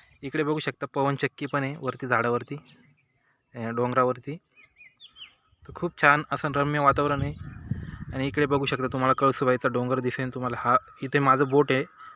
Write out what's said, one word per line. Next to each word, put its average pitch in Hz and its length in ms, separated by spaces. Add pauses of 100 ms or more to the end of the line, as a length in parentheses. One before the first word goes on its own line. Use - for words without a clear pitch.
(220)
इकडे 147 220
बघू 151 160
शकता - 260
पवनचक्की 139 600
पण 139 180
आहे 139 140
वरती 127 300
झाडावरती, 120 480 (1000)
अ, 113 140
डोंगरावरती. 123 680 (1300)
तर - 80
खूप - 260
छान 151 300
असं 143 240
रम्य 147 240
वातावरण 143 420
आहे. - 360 (560)
आणि 131 140
इकडे 147 180
बघू 139 200
शकता 131 220
तुम्हाला 131 260
कळसुबाईचा 131 540
डोंगर 123 320
दिसेल 127 340
तुम्हाला. 123 260
हा 123 180 (240)
इथे 139 180
माझं 135 280
बोट 139 240
आहे, 131 120 (320)